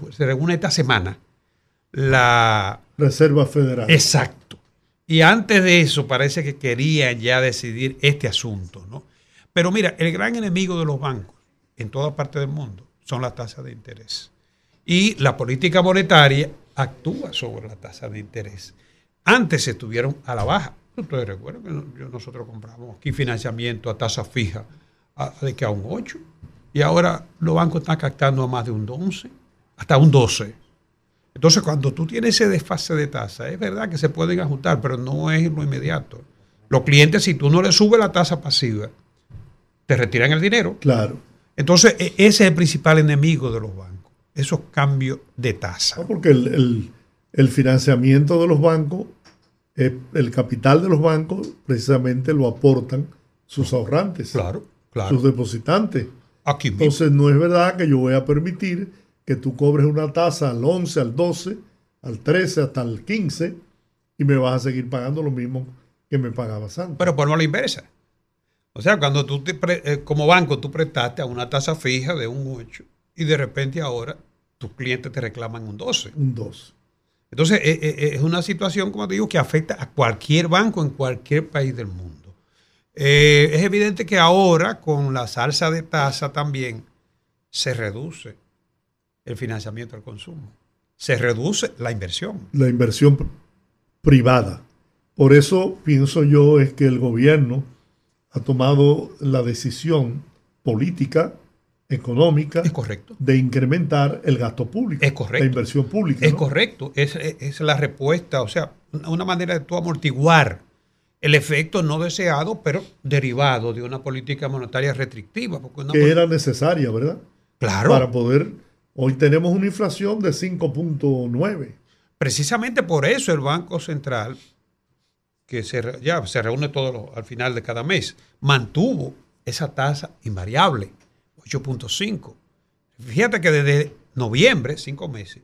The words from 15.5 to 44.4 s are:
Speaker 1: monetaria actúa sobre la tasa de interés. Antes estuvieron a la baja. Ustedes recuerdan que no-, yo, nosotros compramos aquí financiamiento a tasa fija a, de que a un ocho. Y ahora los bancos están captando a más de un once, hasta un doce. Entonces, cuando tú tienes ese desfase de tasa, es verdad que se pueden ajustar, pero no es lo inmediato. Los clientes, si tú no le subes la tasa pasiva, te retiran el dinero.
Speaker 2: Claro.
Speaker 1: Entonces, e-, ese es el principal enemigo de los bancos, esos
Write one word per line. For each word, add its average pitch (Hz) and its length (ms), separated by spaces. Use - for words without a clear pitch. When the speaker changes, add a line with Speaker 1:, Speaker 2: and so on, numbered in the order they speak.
Speaker 1:
monetaria 165 680
actúa 175 560
sobre 110 360
la 107 80
tasa 107 340
de 107 100
interés. 101 540
Antes 180 440
estuvieron 120 580
a 123 100
la 104 80
baja. 147 300
Ustedes 139 300
recuerdan 113 360
que 190 60
no-, 147 160
yo, 92 120
nosotros 120 380
compramos 113 500
aquí 143 140
financiamiento 117 800
a 110 80
tasa 113 280
fija 107 400
a, 135 260
de 135 120
que - 120
a 107 40
un 104 180
ocho. 190 300
Y 147 80
ahora 165 440
los 160 160
bancos 165 260
están 160 160
captando 135 460
a 123 40
más 123 180
de 120 60
un 107 180
once, 175 400
hasta - 200
un 151 120
doce. 117 460
Entonces, 165 300
cuando 143 300
tú 160 140
tienes 226 280
ese 220 120
desfase 170 480
de 147 120
tasa, 120 420
es 175 100
verdad 208 300
que 165 80
se 151 100
pueden 165 320
ajustar, 143 400
pero 131 160
no 143 360
es 160 200
lo 151 120
inmediato. 139 580
Los 131 140
clientes, 151 400
si 185 100
tú 139 160
no 165 120
le 190 120
subes 214 260
la 202 140
tasa 175 280
pasiva, 110 480
te 131 120
retiran 120 340
el 156 80
dinero. 202 400
Speaker 2:
Claro. 117 380
Speaker 1:
Entonces, 175 420
e-, 175 180
ese 208 280
es 190 40
el 170 40
principal 160 460
enemigo 147 520
de 113 80
los 107 160
bancos, 95 380
esos 139 280